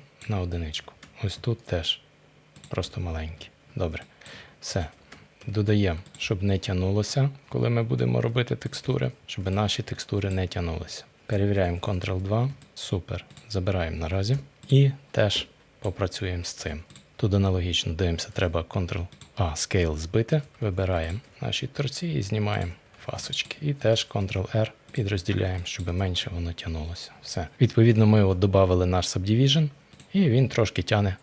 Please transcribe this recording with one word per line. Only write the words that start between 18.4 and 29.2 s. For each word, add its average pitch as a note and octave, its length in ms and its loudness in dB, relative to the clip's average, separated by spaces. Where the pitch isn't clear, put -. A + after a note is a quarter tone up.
Ctrl-A, F2+ 460 -4
Scale E2 600 0
збити. A2+ 440 0
Вибираємо F#2 580 -2
наші B2 260 -4
торці C#3+ 400 -6
і D3 140 -2
знімаємо G#2 500 -2
фасочки. - 560 -8
І D3 120 0
теж A2+ 360 2
Ctrl-R G2+ 600 -2
підрозділяємо, G2 760 -2
щоб F2 280 -4
менше F#2 400 -2
воно E2+ 200 -4
тянулося. D#2+ 580 -8
Все. E2+ 240 -6
Відповідно, A2+ 440 6
ми G#2+ 180 8
от F#2+ 160 4
добавили F#2+ 460 6
наш F2+ 200 2
Subdivision, C3+ 640 2